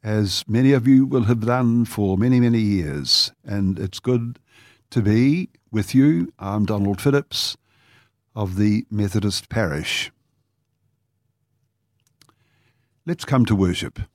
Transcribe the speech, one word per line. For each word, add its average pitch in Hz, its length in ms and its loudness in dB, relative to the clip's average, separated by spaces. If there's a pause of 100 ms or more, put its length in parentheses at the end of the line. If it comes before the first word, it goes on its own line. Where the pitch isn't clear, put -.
as 107 460 -2
many 127 240 4
of 127 160 2
you 135 180 6
will 131 200 0
have 117 160 2
done 120 440 0
for 98 320 -2
many, 123 220 2
many 120 180 2
years. 80 760 -2 (120)
And 98 340 -2
it's 95 220 -8
good 120 400 -2 (520)
to 123 100 0
be 127 480 2 (220)
with 107 220 -4
you. 156 460 2
I'm 101 260 -2
Donald 98 360 -2
Phillips - 560 -2 (760)
of 98 220 -6
the 104 340 0
Methodist 104 600 -4
Parish. 82 600 -4 (3000)
Let's 170 200 -8
come 127 200 2
to 107 100 0
worship. 92 440 -2 (160)